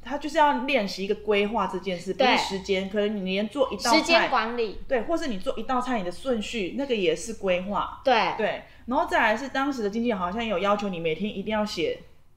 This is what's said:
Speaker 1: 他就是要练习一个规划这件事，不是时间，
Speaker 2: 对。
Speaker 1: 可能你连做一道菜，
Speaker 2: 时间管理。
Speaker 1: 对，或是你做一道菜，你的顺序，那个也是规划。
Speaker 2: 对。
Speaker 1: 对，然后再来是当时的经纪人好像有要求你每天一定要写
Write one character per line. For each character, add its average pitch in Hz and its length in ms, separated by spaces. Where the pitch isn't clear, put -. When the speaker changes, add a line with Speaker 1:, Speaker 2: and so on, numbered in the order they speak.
Speaker 1:
他 262 160
就 302 100
是 311 120
要 269 240
练 262 240
习 190 160
一 196 40
个 208 60
规 208 320
划 202 220
这 190 100
件 180 220
事， 185 160
不 277 80
是 247 140
时 190 240
间， 190 280
Speaker 2:
对。 202 40
Speaker 1:
可 208 60
能 208 180
你 185 120
连 202 180
做 269 240
一 214 40
道 240 160
菜， 311 60
Speaker 2:
时 311 60
间 330 280
管 233 260
理。 214 300
Speaker 1:
对， 233 160
或 330 120
是 320 120
你 214 100
做 - 180
一 226 80
道 254 160
菜， 240 200
你 185 40
的 175 80
顺 233 300
序， 202 340
那 269 120
个 247 80
也 175 200
是 220 200
规 185 260
划。 185 420
Speaker 2:
对。 208 320
Speaker 1:
对， 175 280
然 254 100
后 339 80
再 349 140
来 220 180
是 269 120
当 277 220
时 240 120
的 202 60
经 226 120
纪 240 80
人 208 80
好 180 140
像 233 120
有 214 140
要 202 180
求 208 140
你 175 100
每 165 140
天 196 160
一 190 140
定 214 100
要 214 100
写 156 360